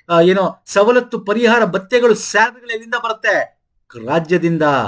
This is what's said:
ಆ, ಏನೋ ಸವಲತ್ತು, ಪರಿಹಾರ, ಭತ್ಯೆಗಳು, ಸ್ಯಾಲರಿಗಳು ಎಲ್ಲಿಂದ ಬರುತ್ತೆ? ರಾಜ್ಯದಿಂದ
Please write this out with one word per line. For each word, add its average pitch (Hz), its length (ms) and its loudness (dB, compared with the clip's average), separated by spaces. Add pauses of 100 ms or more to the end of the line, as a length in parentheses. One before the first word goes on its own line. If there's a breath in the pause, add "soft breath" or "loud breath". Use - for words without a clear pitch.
(100)
ಆ, 170 100 4
ಏನೋ 185 460 0
ಸವಲತ್ತು, 233 540 0
ಪರಿಹಾರ, 226 440 0
ಭತ್ಯೆಗಳು, 214 500 0
ಸ್ಯಾಲರಿಗಳು 240 560 -4
ಎಲ್ಲಿಂದ 226 240 -10 (100)
ಬರುತ್ತೆ? 220 560 -4 (460)
ರಾಜ್ಯದಿಂದ 165 560 -2 (260)